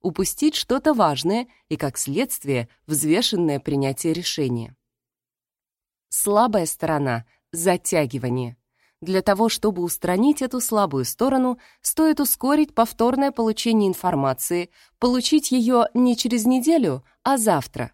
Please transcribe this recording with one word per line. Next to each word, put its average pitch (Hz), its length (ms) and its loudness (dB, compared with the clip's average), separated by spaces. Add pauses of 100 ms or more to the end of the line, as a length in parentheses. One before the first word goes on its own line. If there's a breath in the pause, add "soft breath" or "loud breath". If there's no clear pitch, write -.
упустить 202 500 -2
что-то 277 400 0
важное 185 540 0 (200 soft breath)
и, 151 80 -4
как 139 200 -6
следствие, 139 720 -4 (180 soft breath)
взвешенное 156 720 0
принятие 139 540 -2
решения. 127 640 -4 (1300)
Слабая 208 560 2
сторона — 143 580 -4 (280)
затягивание. 131 1040 -2 (440)
Для 185 220 -2
того, 208 260 2
чтобы 202 340 -2
устранить 190 600 0
эту 254 180 -4
слабую 180 440 0
сторону, 254 540 0 (220 soft breath)
стоит 311 400 0
ускорить 294 540 0
повторное 247 580 2
получение 220 560 0
информации, 175 840 -2 (280 soft breath)
получить 247 520 0
её 240 440 4
не 247 220 4
через 233 280 -2
неделю, 254 580 2 (200)
а 269 140 2
завтра. 170 580 0